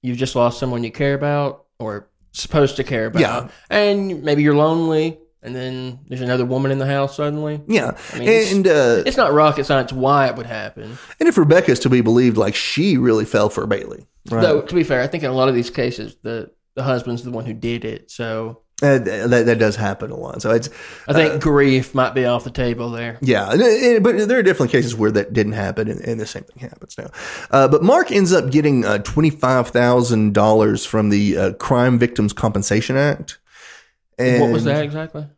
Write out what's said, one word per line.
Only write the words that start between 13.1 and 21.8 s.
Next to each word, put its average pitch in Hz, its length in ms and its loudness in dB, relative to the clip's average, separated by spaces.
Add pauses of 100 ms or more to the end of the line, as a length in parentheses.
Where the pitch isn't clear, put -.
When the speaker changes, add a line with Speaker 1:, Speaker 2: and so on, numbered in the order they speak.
Speaker 2:
fell 107 240 0
for 107 200 -4
Bailey, - 380 -6 (220)
right? 113 140 0
Speaker 1:
Though, 151 200 2
to - 120 -12
be 175 80 2
fair, 127 200 0
I 139 40 -2
think 160 160 -6
in 135 80 -4
a 127 40 -4
lot 131 140 2
of 131 60 0
these 120 160 -2
cases, 120 540 -8
the, 113 260 -10 (240)
the 131 80 -8
husband's 123 400 -4
the 127 80 -10
one 117 160 -8
who 113 80 -8
did 117 300 -6
it, 110 260 -12
so. 113 520 -8 (200)
Speaker 2:
Uh, 139 160 4
th-, 107 320 -2
that, 120 160 4
that 117 140 4
does 107 160 2
happen 104 340 -6
a - 60 -12
lot. - 260 -12
So 107 80 -2
it's, 117 180 2 (380)
Speaker 1:
I 143 60 -4
think 156 220 2
Speaker 2:
uh, 151 40 -4
Speaker 1:
grief 139 560 2